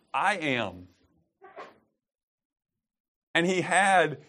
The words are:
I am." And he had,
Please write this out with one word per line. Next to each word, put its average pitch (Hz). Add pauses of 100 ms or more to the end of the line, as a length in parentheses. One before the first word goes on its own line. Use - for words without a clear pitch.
(120)
I 180
am." 117 (2500)
And 170
he 185
had, 170